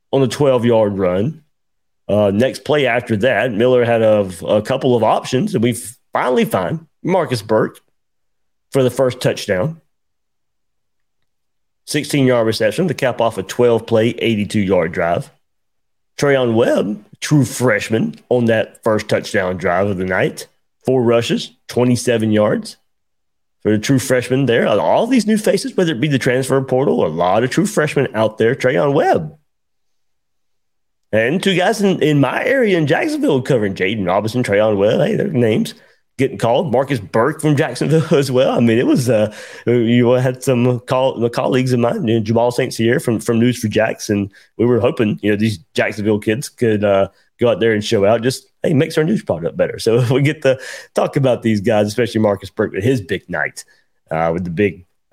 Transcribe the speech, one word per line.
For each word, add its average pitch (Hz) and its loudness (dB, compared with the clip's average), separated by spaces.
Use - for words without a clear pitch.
on 135 2
a 131 2
twelve-yard 117 2
run. 98 -2
Uh, 101 2
next 113 -2
play 147 0
after 117 -2
that, 117 0
Miller 120 2
had 117 2
a, 107 2
a 101 2
couple 127 0
of 110 2
options, 131 0
and 113 0
we 120 0
finally 233 0
find 104 -4
Marcus 151 -2
Burke 107 -2
for 135 2
the 123 2
first 127 -2
touchdown. 110 -4
Sixteen-yard 127 0
reception 113 0
to 135 -2
cap 120 -2
off 113 0
a 95 -6
twelve-play, 113 2
eighty-two-yard 98 -2
drive. 87 -2
Trayon 131 2
Webb, 127 0
true 147 2
freshman, 110 -2
on 123 2
that 110 -2
first 107 0
touchdown 92 -2
drive 92 0
of 98 -2
the 92 -4
night. 95 -4
Four 131 2
rushes, 117 0
twenty-seven 120 0
yards 107 0
for 104 0
the 107 2
true 131 0
freshman 127 -2
there. 120 2
All 107 2
these 247 0
new 214 2
faces, 202 -2
whether 170 0
it 113 -4
be 151 -2
the 135 0
transfer 131 0
portal, 131 0
a - -2
lot 90 0
of 127 -2
true 165 0
freshmen 147 -2
out 110 -2
there. 113 2
Trayon 143 0
Webb. 185 0
And 123 0
two 196 0
guys 202 0
in, 190 2
in 147 2
my 127 0
area 233 2
in 156 0
Jacksonville 269 0
covering 107 0
Jaden 95 -2
Robinson, 104 -2
Trayon 104 2
Webb. 107 2
Hey, 147 0
their - -2
names 120 0
getting 131 -2
called. 123 0
Marcus 131 0
Burke 117 -2
from 151 2
Jacksonville 151 0
<laughs> - 4
as 139 0
well. 127 2
I - 0
mean, 117 4
it 127 2
was, 139 2
uh, 107 2
you 120 4
had 127 0
some 123 2
call-, 131 -2
the 117 0
colleagues 131 -2
of 123 0
mine, 117 -2
you 110 2
know, 113 0
Jamal 117 0
Saint 127 -4
Cyr 117 0
from, 113 -2
from 117 -2
News 120 2
for 113 -4
Jacks, 107 -2
and 101 -2
we 110 2
were 120 2
hoping, 110 0
you 104 0
know, 104 2
these 107 -2
Jacksonville 107 -2
kids 113 -4
could, 107 0
uh, 98 2
go 123 2
out 101 0
there 113 2
and 107 -2
show 104 0
out. 113 2
Just, 127 -4
hey, - 0
makes 156 0
our 156 2
news 202 -2
product 82 -6
better. 175 -2
So 113 2
<laughs> - 4
if 120 0
we 139 2
get 147 -2
to 131 2
talk 202 -2
about 127 0
these 110 0
guys, 104 2
especially 113 -2
Marcus 101 0
Burke, - -4
with 95 -6
his 123 0
big 92 -8
night, 73 -6
uh, 80 -2
with 90 -4
the 87 -8
big, 90 -2